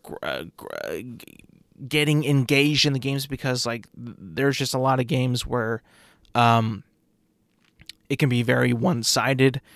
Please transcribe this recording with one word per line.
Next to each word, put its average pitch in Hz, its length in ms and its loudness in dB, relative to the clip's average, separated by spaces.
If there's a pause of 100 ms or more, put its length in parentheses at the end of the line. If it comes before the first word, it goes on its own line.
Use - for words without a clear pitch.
gr-, - 180 -14
uh, 67 220 -6 (120)
gr-, - 120 -16 (160)
uh, 80 140 -8
g-, 90 420 -16 (480)
getting 151 360 2
engaged 139 640 4
in 143 80 0
the 135 60 -2
games 139 260 -4
because, 127 400 -4
like, 117 300 -6
th-, 120 240 -14
there's 131 380 -2
just 135 180 -2
a 131 40 -2
lot 131 200 2
of 123 80 0
games 127 400 0
where, 113 340 -4 (540)
um, 113 480 2 (1300)
it 135 100 -2
can 147 100 2
be 120 140 2
very 123 300 2
one-sided, 131 840 2 (160)